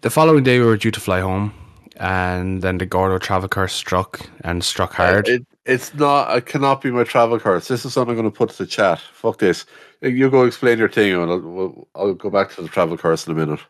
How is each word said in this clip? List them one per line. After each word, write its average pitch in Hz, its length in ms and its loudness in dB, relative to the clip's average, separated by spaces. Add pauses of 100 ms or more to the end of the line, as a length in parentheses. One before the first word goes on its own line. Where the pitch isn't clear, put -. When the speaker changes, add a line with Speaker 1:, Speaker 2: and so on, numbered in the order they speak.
Speaker 1:
the 127 80 -4
following 156 340 6
day 123 160 4
we 120 60 4
were 113 120 6
due 110 140 0
to - 80 -10
fly 92 220 -2
home, 95 320 -4 (420)
and 92 640 -4
then 92 160 -2
the 92 80 -4
Gordo 92 340 0
travel 95 280 -2
curse 95 260 -2
struck, - 460 -4 (220)
and 87 240 -4
struck - 280 -2
hard. 95 360 2
Speaker 2:
Uh, 120 40 2
it, 123 140 -4 (160)
it's 127 300 -2
not, 143 420 0
it 123 100 -2
cannot 139 360 0
be 131 100 -4
my 120 140 2
travel 117 340 2
curse. 92 300 0
This 123 160 -4
is 127 80 -10
something 120 180 0
I'm 113 60 -2
gonna 110 140 0
put - 180 -2
to - 80 -18
the 95 80 -6
chat. 90 340 0 (140)
Fuck - 240 -4
this. 90 280 0 (360)
You 131 280 2
go 131 160 4
explain 120 320 2
your 107 120 2
thing, 101 240 2
and 85 180 -2
I'll, 90 80 -2
we'll, 87 560 -10
I'll 98 200 -2
go 101 140 -8
back 98 260 0
to 95 60 -14
the 85 60 -10
travel 82 300 -2
curse 82 300 -2
in 82 40 -6
a 80 40 -2
minute. 76 240 -2 (100)